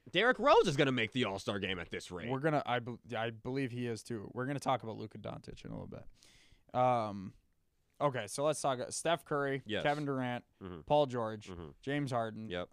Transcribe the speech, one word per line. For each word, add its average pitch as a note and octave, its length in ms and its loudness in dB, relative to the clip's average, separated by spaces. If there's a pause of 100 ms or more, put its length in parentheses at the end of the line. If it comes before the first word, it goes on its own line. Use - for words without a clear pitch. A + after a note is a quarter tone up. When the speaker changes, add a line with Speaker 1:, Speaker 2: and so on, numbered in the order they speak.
(120)
Speaker 1:
Derrick A#3 280 4
Rose D4+ 280 8
is D#3 100 2
gonna C#3 140 6
make A#2 200 2
the B2 140 2
All-Star G2 340 -2
game F#2+ 200 0
at E2+ 120 -8
this - 200 -6
rate. F2 180 -6
Speaker 2:
We're C3 100 -2
gonna, D3+ 260 2
I A#2+ 140 0
be-, A#2+ 180 -8 (180)
I A2+ 140 -2
believe B2+ 420 -4
he B2 140 -4
is A2+ 160 -2
too. A2 320 -6
We're B2 140 -4
gonna C#3 120 -2
talk C3 240 0
about A2 140 -8
Luka A2 220 -10
Doncic - 460 -10
in - 60 -10
a - 20 -8
little G1+ 140 -10
bit. - 920 -10
Um, A2 540 2 (680)
okay, B2+ 260 0
so - 180 -4
let's D3+ 160 2
talk, C3+ 180 0 (100)
Steph - 360 0
Curry, C#3 400 0
Speaker 1:
Yes. G#2 180 -2
Speaker 2:
Kevin D3 220 2
Durant, B2+ 380 -2 (200)
Speaker 1:
Mm-hmm. F2+ 240 -8
Speaker 2:
Paul D3 180 6
George, A2 440 -4
Speaker 1:
Mm-hmm. F2 180 -8 (140)
Speaker 2:
James C#3 300 -2
Harden, A2 380 -2
Speaker 1:
Yep. F2+ 240 -4